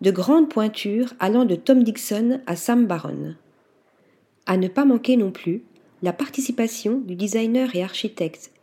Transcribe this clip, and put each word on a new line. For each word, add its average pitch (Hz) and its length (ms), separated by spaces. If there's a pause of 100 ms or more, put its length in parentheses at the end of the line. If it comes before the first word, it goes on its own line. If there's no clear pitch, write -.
de 190 80
grandes 285 400
pointures 220 720
allant 220 260
de 185 80
Tom 254 300
Dixon 226 640
à 175 80
Sam 240 320
Baron. 165 480 (1120)
À 185 100
ne 185 100
pas 269 160
manquer 254 320
non 202 140
plus, 180 320 (400)
la 180 100
participation 240 880
du 185 160
designer 226 600
et 175 80
architecte - 680 (120)